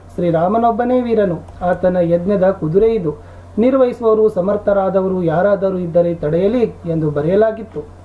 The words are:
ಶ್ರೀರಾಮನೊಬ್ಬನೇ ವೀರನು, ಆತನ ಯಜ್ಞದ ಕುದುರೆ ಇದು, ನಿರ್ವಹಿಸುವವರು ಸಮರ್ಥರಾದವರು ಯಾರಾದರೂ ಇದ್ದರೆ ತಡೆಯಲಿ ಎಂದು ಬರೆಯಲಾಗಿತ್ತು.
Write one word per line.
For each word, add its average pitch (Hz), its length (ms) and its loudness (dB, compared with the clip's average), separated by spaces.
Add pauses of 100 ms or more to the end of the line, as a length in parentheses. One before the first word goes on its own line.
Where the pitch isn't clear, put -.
(160)
ಶ್ರೀರಾಮನೊಬ್ಬನೇ 220 840 0
ವೀರನು, 214 380 0 (240)
ಆತನ 180 340 0
ಯಜ್ಞದ 180 540 2
ಕುದುರೆ 190 440 0
ಇದು, 151 200 -2 (440)
ನಿರ್ವಹಿಸುವವರು 233 720 2
ಸಮರ್ಥರಾದವರು 190 920 0
ಯಾರಾದರೂ 185 560 0
ಇದ್ದರೆ 170 360 0
ತಡೆಯಲಿ 185 600 0 (120)
ಎಂದು 160 240 0
ಬರೆಯಲಾಗಿತ್ತು. 190 720 0 (240)